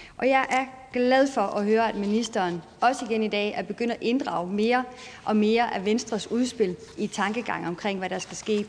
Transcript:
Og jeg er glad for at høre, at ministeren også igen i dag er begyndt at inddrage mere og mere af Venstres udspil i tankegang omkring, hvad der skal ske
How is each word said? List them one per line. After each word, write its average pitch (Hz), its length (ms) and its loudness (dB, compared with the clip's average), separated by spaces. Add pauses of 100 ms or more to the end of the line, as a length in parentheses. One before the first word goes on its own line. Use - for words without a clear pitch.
(160)
Og 247 120 2
jeg 269 220 4
er 262 140 2 (280)
glad 254 420 4
for 233 60 2
at 202 240 0
høre, 220 240 4
at 208 80 -4
ministeren 202 680 0 (180)
også 269 300 4
igen 220 120 2
i 214 60 0
dag 208 280 0
er 196 60 -2
begyndt 226 300 -4
at - 80 -6
inddrage 185 520 -2
mere 233 320 2 (400)
og 214 120 0
mere 220 380 4
af 196 100 -4
Venstres 220 460 -2
udspil 226 460 0 (220)
i 208 80 -2
tankegang 196 640 -4
omkring, 196 300 -4
hvad 185 120 -4
der 185 80 -4
skal - 180 -10
ske 208 320 -2